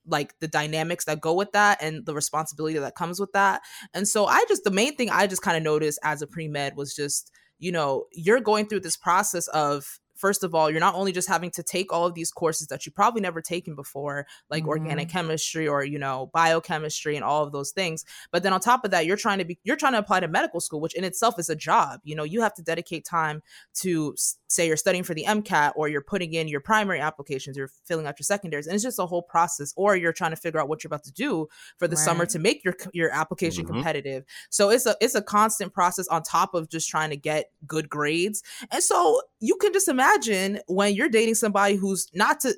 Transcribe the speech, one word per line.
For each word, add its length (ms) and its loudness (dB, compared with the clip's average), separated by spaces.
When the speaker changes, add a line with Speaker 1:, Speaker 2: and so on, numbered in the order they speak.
Speaker 1:
like, 340 -4
the 80 -6
dynamics 580 -2
that 160 -4
go 120 2
with 200 0
that 280 4
and 240 -6
the 100 -4
responsibility 640 -4
that 160 -6
comes 240 -6
with 140 -6
that. 280 4
And 140 -2
so 180 2
I 240 4
just, 160 0
the 60 2
main 260 2
thing 120 0
I 180 4
just 160 -6
kinda 180 2
noticed 420 0
as 180 -2
a 60 -6
pre-med 480 -6
was 200 -8
just, 360 -4
you 120 -4
know, 400 0
you're 280 4
going 280 2
through 120 -2
this 180 -4
process 520 0
of, 500 -2
first 280 0
of 100 -2
all, 160 4
you're 100 0
not 160 4
only 160 0
just 160 -2
having 220 -2
to 140 -8
take 280 -4
all 140 2
of 80 0
these 180 -6
courses 360 -2
that 180 -8
you've 100 -12
probably 260 2
never 200 -4
taken 340 -8
before, 520 -8
like 160 -2
organic 400 -2
Speaker 2:
Mm-hmm. 100 -6
Speaker 1:
chemistry 500 -2
or, 160 0
you 140 -6
know, 340 -6
biochemistry 840 2
and 100 -4
all 180 2
of 80 -4
those 200 -6
things. 340 -4
But 120 0
then 100 2
on 60 2
top 260 2
of 60 -4
that, 160 4
you're 100 2
trying 220 0
to 60 -4
be, 180 -10
you're 120 0
trying 180 2
to 60 2
apply 200 2
to 80 0
medical 320 0
school, 200 -6
which 160 -4
in 80 -4
itself 360 0
is 100 -4
a 60 -4
job. 480 0
You 120 -12
know, 80 -6
you 180 -2
have 140 2
to 80 -18
dedicate 420 -6
time 360 -4
to, 380 0
s-, 240 -4
say 200 2
you're 100 2
studying 280 0
for 100 -6
the 100 -6
M 160 2
cat 360 2
or 100 0
you're 140 -2
putting 320 -6
in 160 -2
your 100 -4
primary 400 0
applications, 580 -6
you're 140 -8
filling 200 -2
out 140 -10
your 60 -6
secondaries, 420 -4
and 80 -2
it's 80 0
just 160 -4
a 80 -2
whole 160 -2
process. 540 0
Or 180 4
you're 180 2
trying 180 -2
to 60 -6
figure 220 -2
out 100 0
what 140 -6
you're 60 -12
about 160 -8
to 80 -20
do 340 -2
for 80 2
the 100 -2
summer 280 2
Speaker 2:
Right. 60 0
Speaker 1:
to 60 -2
make 260 0
your 160 0
c-, 140 -14
your 180 2
application 520 -2
Speaker 3:
Mm-hmm. 100 -8
Speaker 1:
competitive. 500 -4
So 180 4
it's 160 4
a, 160 4
it's 140 2
a 60 0
constant 520 2
process 360 0
on 120 0
top 320 0
of 160 -2
just 200 -4
trying 220 0
to 60 -6
get 340 -2
good 240 -4
grades. 540 -2
And 120 0
so 380 4
you 160 2
can 160 2
just 160 2
imagine 800 2
when 280 2
you're 140 2
dating 260 4
somebody 420 4
who's 360 -2
not 280 2
to, 160 2